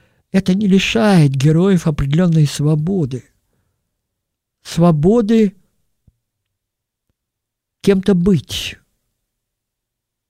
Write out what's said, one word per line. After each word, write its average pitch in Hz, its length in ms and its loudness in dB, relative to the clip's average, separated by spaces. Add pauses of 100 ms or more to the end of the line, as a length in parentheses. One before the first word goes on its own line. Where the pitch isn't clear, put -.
(340)
это 190 220 0
не 208 120 -2
лишает 190 640 2
героев 160 560 0
определённой 156 600 0
свободы. 151 760 -4 (1400)
Свободы 196 920 0 (2250)
кем-то 196 320 0
быть. 180 640 -2 (1500)